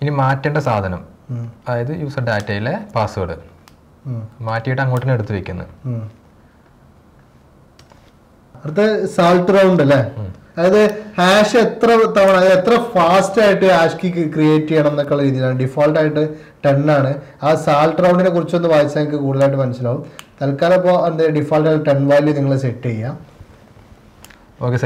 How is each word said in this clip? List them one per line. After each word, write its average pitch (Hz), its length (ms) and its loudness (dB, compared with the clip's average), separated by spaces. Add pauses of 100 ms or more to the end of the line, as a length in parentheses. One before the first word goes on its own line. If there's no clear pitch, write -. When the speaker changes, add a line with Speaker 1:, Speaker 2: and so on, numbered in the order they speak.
Speaker 1:
ഇനി 143 100 -4 (100)
മാറ്റേണ്ട 135 460 -2
സാധനം, 98 340 -2 (340)
Speaker 2:
ഉം. 117 120 -8 (200)
Speaker 1:
അതായത് 120 240 -4 (120)
user 135 260 -6
ഡാറ്റയിലെ 107 460 -4 (200)
പാസ്വേഡ് 98 420 -4 (760)
Speaker 2:
ഉം. 113 100 -8 (280)
Speaker 1:
മാറ്റിയിട്ട് 120 360 -4
അങ്ങോട്ട് 127 200 -2
തന്നെ 127 120 0
എടുത്ത് 107 200 -4
വെക്കുന്നത്. 87 360 -10 (180)
Speaker 2:
ഉം. 113 140 -8 (2500)
അടുത്ത 160 240 -2 (320)
salt 180 400 2
round 185 300 4
അല്ലേ? 139 120 4 (240)
Speaker 1:
ഉം. 92 80 -10 (240)
Speaker 2:
അതായത് 190 280 2 (360)
hash 208 460 2
എത്ര - 240 -2 (280)
തവണ, 190 240 6
അതായത് 185 180 4
എത്ര 233 200 2 (160)
ഫാസ്റ്റ് 190 520 2
ആയിട്ട് 190 200 2 (120)
hash 160 240 0
key 185 60 -2 (280)
ക്രിയേറ്റ് 156 340 2
ചെയ്യണം 147 240 2
എന്നൊക്കെയുള്ള 143 340 -2
രീതിയിലാണ്. 127 360 -2
Default 151 380 0
ആയിട്ട് 151 220 0 (420)
ടെൻ 139 140 2 (180)
ആണ്. 135 140 0 (340)
ആ 156 60 4 (140)
salt 160 400 2
റൗണ്ടിനെ 180 320 2
കുറിച്ചൊന്ന് 170 380 0
വായിച്ചാൽ 147 280 2
എനിക്ക് 147 220 -4
കൂടുതലായിട്ട് 135 380 0
മനസ്സിലാവും. 123 380 -4 (380)
തൽക്കാലം 156 420 0
ഇപ്പോൾ 180 160 2 (120)
എന്ത് 160 140 0 (140)
default 151 340 0
ആയിട്ട് 151 200 -2
ten 139 80 0 (140)
value 147 260 4
നിങ്ങൾ 139 140 0 (120)
സെറ്റ് 123 280 -6
ചെയ്യാം. 120 220 -8 (1500)
Speaker 1:
ഓക്കെ, 123 220 -2